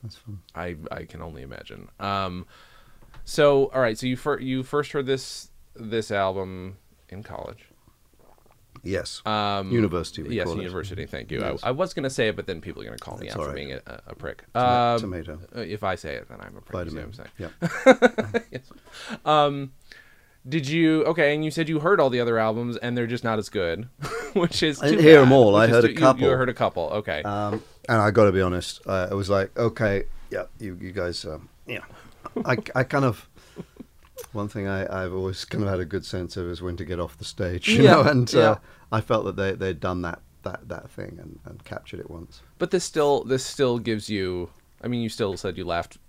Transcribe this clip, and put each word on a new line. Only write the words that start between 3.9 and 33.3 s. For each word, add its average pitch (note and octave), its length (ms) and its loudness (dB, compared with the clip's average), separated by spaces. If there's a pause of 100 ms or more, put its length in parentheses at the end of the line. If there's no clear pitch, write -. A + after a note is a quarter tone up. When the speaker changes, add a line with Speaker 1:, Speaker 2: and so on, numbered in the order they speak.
Speaker 2:
so - 100 -8
you B2+ 80 -2
fir-, C#3 240 -4
you C3 240 -4
first C#3+ 280 -4
heard C#3+ 140 -4
this, - 440 -6 (260)
this A2+ 360 -4
album F#2+ 680 -4 (320)
in G2 140 -14
college. - 420 -14 (1200)
Speaker 1:
Yes. - 420 -8
Speaker 2:
Um, G2+ 460 -4
Speaker 1:
University, F2+ 520 -2
we A#2 120 -8
Speaker 2:
yes, F#2 100 -2
Speaker 1:
call E2+ 80 -4
it. E2 80 -6
Speaker 2:
university. F2+ 460 -10
Thank C2 240 -12
you. C2 80 -6
Speaker 1:
Yes. - 240 -6
Speaker 2:
I, A#2 60 -2
I - 20 -2
was F3 240 -4
gonna C3+ 160 -6
say B2 180 0
it, F#2+ 60 -4
but F2 100 -10
then E2+ 160 -8
people - 220 -14
are - 20 -14
gonna A1+ 140 -14
call - 180 -14
me - 80 -14
Speaker 1:
That's G1+ 100 -10
Speaker 2:
out - 40 -6
Speaker 1:
all D#2 60 -4
Speaker 2:
for C#2+ 60 -8
Speaker 1:
right. C#2 40 -8
Speaker 2:
being C#2 180 -10
a, C2 80 -12 (240)
a - 100 -16
prick. - 280 -12 (100)
Speaker 1:
Toma-, B2 400 2
Speaker 2:
Um, A#2 80 0
Speaker 1:
tomato. E2 380 -10 (160)
Speaker 2:
uh, A#2+ 60 -10
if G2+ 220 -8
I F#2+ 120 -2
say D#2 200 -10
it, G1+ 140 -12
then A1+ 100 -20
I'm G1+ 160 -18
a - 60 -20
prick. F2+ 240 -8
You E2 60 -10
see D#2 60 -10
Speaker 1:
Vitamin. C#2 200 -12
Speaker 2:
what - 840 2
I'm - 0 -
saying? - 320 2
Speaker 1:
Yeah. - 140 -2
Speaker 2:
<laughs> - 60 -20
Yes. - 200 -14 (540)
Um, D3 460 2 (760)
did C#3 220 -2
you? D#3+ 360 4
Okay, D#3 300 2
and D#3 80 -2
you D#3 80 -2
said E3 160 -2
you D#3 120 0
heard F3 200 2
all C#3 100 6
the B2 120 0
other A#2 160 2
albums, A2+ 400 0
and A#2+ 200 -4
they're A#2+ 100 -2
just A#2 180 -4
not A2+ 140 0
as G2+ 100 -6
good, F#2 400 -4 (220)
<laughs> - 220 -10
which F3 300 0
is D3+ 180 0
Speaker 1:
I C#3+ 40 -2
Speaker 2:
too D3 60 4
Speaker 1:
didn't E3 140 6
hear D#3 140 12
'em B2+ 100 10
Speaker 2:
bad, C3+ 60 10
Speaker 1:
all. G#2+ 200 10
I G#2+ 100 10
Speaker 2:
which A2+ 40 6
is A#2 60 6
Speaker 1:
heard A#2 80 8
a A2+ 40 6
Speaker 2:
too, G2 60 4
you, - 60 -8
Speaker 1:
couple. C3 240 6
Speaker 2:
you C#3 60 6
heard B2+ 200 2
a A#2 40 -6
couple. F#2+ 360 -2
Okay. E2 340 -4
Speaker 1:
Um, G#2 400 -4 (260)
and A#2 100 4
I G#2 120 4
gotta G#2 200 6
be F#2+ 100 2
honest, F2+ 460 -2
uh, F#2 240 0
I - 40 -4
was F#2+ 140 -4
like, G2 280 0
"Okay, A2 460 0 (260)
yeah, F#2 140 -8 (160)
you, F#2+ 200 -10
you F2+ 140 -12
guys, F2+ 320 -6
um, D#2+ 240 -12 (160)
yeah." A#2 140 -10 (680)
I, B2+ 120 0 (180)
I C3 80 2
kind C#3+ 220 0
of, A#2 220 -2 (1040)